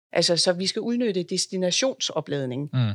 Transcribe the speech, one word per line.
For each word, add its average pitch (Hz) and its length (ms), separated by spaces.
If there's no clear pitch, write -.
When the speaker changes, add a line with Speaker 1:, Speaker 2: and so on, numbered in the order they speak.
Speaker 1:
Altså, 170 240
så 180 160
vi 180 140
skal 214 160
udnytte 233 400
destinationsopladning. 160 1500
Speaker 2:
Mm. 127 60